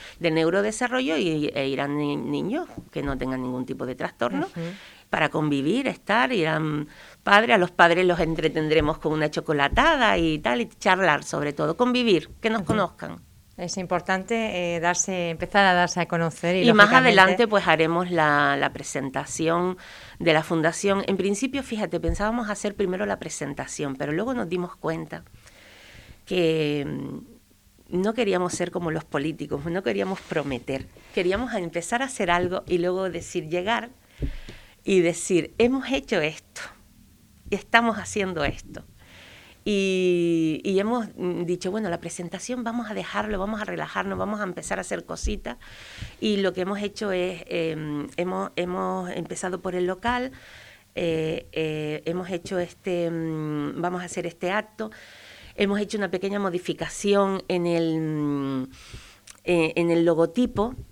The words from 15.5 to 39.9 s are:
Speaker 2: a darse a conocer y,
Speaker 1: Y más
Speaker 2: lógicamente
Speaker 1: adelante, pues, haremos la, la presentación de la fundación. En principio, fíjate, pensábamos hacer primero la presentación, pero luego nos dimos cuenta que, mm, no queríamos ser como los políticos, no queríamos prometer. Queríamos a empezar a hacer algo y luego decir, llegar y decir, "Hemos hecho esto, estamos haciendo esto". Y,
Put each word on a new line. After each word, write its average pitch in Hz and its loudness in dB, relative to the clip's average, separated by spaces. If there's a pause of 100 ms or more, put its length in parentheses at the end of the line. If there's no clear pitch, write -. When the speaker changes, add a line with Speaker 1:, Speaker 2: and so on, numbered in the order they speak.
Speaker 2:
a 180 8
darse 175 4
a 165 0
conocer 170 0
y, 185 2
Speaker 1:
Y 233 10
más 208 12
Speaker 2:
lógicamente 240 8
Speaker 1:
adelante, 190 8
pues, 208 4
haremos 170 4
la, 147 4
la 139 0
presentación 160 -2 (420)
de 165 4
la 156 4
fundación. 170 0
En 190 0
principio, 233 -2
fíjate, 214 -4
pensábamos 208 -2
hacer 202 -4
primero 190 -2
la 202 -2
presentación, 143 -8
pero 143 -4
luego 214 -2
nos 233 -4
dimos 180 -4
cuenta 160 -8 (1000)
que, 156 0
mm, - -10
no 214 0
queríamos 185 0
ser 175 -4
como 175 -4
los 156 -4
políticos, 147 -4
no 175 -2
queríamos 190 -2
prometer. 135 -4 (280)
Queríamos 202 0
a 226 -2
empezar 175 -4
a 269 -2
hacer 202 -2
algo 180 0
y 175 2
luego 185 0
decir, 165 -8
llegar 214 -2 (920)
y 190 6
decir, 170 2
"Hemos 254 2
hecho 262 0
esto, - -6 (880)
estamos 226 2
haciendo 185 -4
esto". - -6 (800)
Y, 180 2